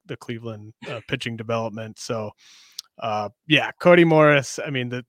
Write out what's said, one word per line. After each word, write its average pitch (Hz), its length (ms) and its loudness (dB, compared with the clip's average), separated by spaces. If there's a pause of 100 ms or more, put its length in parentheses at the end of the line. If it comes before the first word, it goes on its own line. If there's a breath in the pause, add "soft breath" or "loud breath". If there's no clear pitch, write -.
the 120 100 -10
Cleveland, 113 560 -12 (160)
uh, 120 180 -10
pitching 123 300 -6
development. 110 600 -6
So, 107 320 -8 (680 loud breath)
uh, 107 300 -4 (180)
yeah, 131 260 2
Cody 175 320 6
Morris, 151 600 4
I 156 60 -8
mean, 127 180 -4
the, 123 200 -8